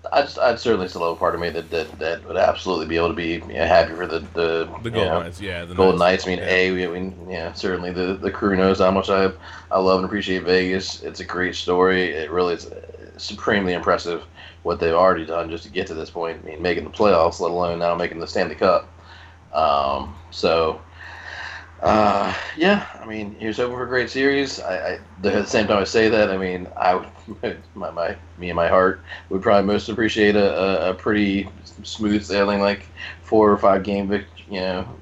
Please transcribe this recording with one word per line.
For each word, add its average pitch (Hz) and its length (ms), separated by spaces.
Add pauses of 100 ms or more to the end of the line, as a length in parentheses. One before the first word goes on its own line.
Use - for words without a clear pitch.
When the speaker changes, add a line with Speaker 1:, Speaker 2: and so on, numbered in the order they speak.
(120)
Speaker 1:
I 143 100
just, - 180
I'd 123 180
certainly 101 300
still 85 180
have 82 100
a - 40
part 85 160
of 85 40
me 85 100
that, 80 200
that, 80 300
that 82 260
would 85 100
absolutely 87 500
be 82 100
able 85 140
to 82 40
be, 85 200
you 80 240
know, 82 80
happy 82 280
for 87 140
the, 82 100 (160)
the, 82 340 (140)
Speaker 2:
The 117 80
Speaker 1:
you - 0
Speaker 2:
Golden 113 140
Speaker 1:
know, 85 180
Speaker 2:
Knights, 85 180
yeah, 90 240
the 90 120
Speaker 1:
Golden 92 240
Speaker 2:
Knights. 92 260
Speaker 1:
Knights. 90 160
I - 0
mean, 90 80
Speaker 2:
Yeah. 92 60
Speaker 1:
A, 92 160
we, 90 140
I - 20
mean, 90 420
yeah, 85 220
certainly 90 400
the, 90 220
the 98 180
crew 98 240
knows 95 240
how 92 100
much 95 200
I, 95 200 (400)
I 95 80
love 95 200
and 92 60
appreciate 92 380
Vegas. 92 640
It's 87 160
a 92 40
great 87 300
story. 92 560
It 76 220
really 87 220
is - 140 (500)
supremely 104 540
impressive 87 520 (400)
what 85 160
they've 82 140
already 87 320
done 82 220
just 82 140
to - 80
get 87 160
to 82 80
this 80 160
point. 82 320
I 82 80
mean, 78 100
making 85 220
the 76 80
playoffs, 85 480
let 85 140
alone 87 260
now 85 160
making 82 240
the 82 80
Stanley 87 300
Cup. 90 320 (640)
Um, 71 640 (160)
so, 82 480 (1000)
uh, 101 540 (220)
yeah, 196 300 (140)
I 113 60
mean, 107 320
he 110 80
was 107 100
hoping 123 200
for 127 80
a 117 40
great 123 220
series. 135 500
I, 92 160
I, 87 160
at 90 100 (200)
the 101 240
same 123 200
time 104 120
I 95 60
say 110 260
that, 107 200
I 95 60
mean, 92 400
I 92 200
would, 101 600 (100)
<laughs> - 80
my, 87 160
my, 85 240 (220)
me 87 140
and 82 60
my 85 120
heart 92 320 (300)
would 92 100
probably 101 260
most 101 220
appreciate 107 480
a, 92 500
a, 92 40
a 92 40
pretty 101 540 (340)
smooth 104 420
sailing, 101 360
like, 101 260 (360)
four 107 280
or 101 60
five 98 280
game 101 240
vic-, 101 180 (240)
you 95 100
know 92 260 (160)